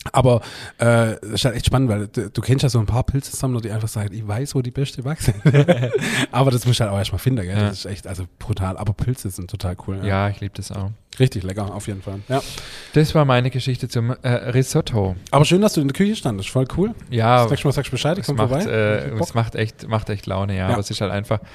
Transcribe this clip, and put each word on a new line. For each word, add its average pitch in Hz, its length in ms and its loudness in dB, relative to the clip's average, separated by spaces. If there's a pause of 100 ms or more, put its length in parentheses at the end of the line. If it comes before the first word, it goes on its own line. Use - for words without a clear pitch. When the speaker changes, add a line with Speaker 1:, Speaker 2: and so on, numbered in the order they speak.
(140)
Speaker 1:
Aber, 123 240 6 (420)
äh, 117 420 4
das - 100 -12
ist 104 140 -2
halt 113 100 2
echt - 120 0
spannend, 131 220 4
weil 104 180 0
du, 104 240 -6
du 113 100 -4
kennst 123 220 2
ja 131 60 4
so 117 100 2
ein 104 80 2
paar 117 160 0
Pilzesammler, 131 580 -2
die 110 80 -8
einfach 110 200 -4
sagen, 104 260 -4
„Ich 110 120 -8
weiß, 123 280 -4
wo 135 80 2
die 123 80 -4
beste 135 340 -6
wachsen.“ 127 380 0
<laughs> 139 480 6 (400)
Aber 135 180 4
das 123 160 0
musst 123 140 4
du 120 60 2
halt 98 80 -2
auch 98 40 0
erstmal 98 220 -2
finden, 127 240 0
gell? 90 100 -6
Das 104 80 2
Speaker 2:
Ja. 104 80 2
Speaker 1:
ist 98 160 -8
echt, 95 220 -10
also 90 160 -8 (160)
brutal. 92 380 -4
Aber 101 160 -2
Pilze - 360 -4
sind 92 220 -10
total 90 240 -4 (100)
cool, 95 120 -4
ja. 101 80 -6
Speaker 2:
Ja, 98 240 2
ich 98 100 -6
lieb 101 160 -8
das - 160 -10
auch. 98 180 -6 (300)
Speaker 1:
Richtig 127 240 2
lecker, 98 320 -6
auf 104 120 -8
jeden 98 140 -8
Fall. 101 280 -10
Ja. 131 120 0 (520)
Speaker 2:
Das 151 200 4
war 151 120 6
meine 127 260 4
Geschichte 127 380 -4
zum, 117 200 0
äh, - 200 -4
Risotto. 120 840 0 (140)
Speaker 1:
Aber 143 160 6
schön, 185 160 4
dass 208 120 4
du 160 80 2
in 139 80 2
der 135 60 -2
Küche 202 200 2
standest, 104 340 -4
voll 131 160 2 (120)
cool. 214 180 0 (160)
Speaker 2:
Ja, 120 320 4
Speaker 1:
Das 113 80 2
nächste 143 160 0
Mal 127 60 2
sagst 143 160 -2
du - 20 -6
Bescheid, 151 260 0
ich 202 40 -6
Speaker 2:
es - 60 -6
Speaker 1:
komm 139 100 0
Speaker 2:
macht, 110 120 2
Speaker 1:
vorbei. 135 220 0
Speaker 2:
äh, 107 260 2
Speaker 1:
Ich 139 140 -6
hab 110 80 -6
Bock. - 80 0
Speaker 2:
es - 80 -14
macht 113 180 0
echt, - 340 -4
macht 110 220 -2
echt 101 160 -6
Laune, 98 320 -2
ja. 95 100 -2
Speaker 1:
Ja. - 20 0
Speaker 2:
Aber 117 100 2
es 98 100 -6
ist 110 120 -6
halt 95 100 -2
einfach, 101 300 -2 (140)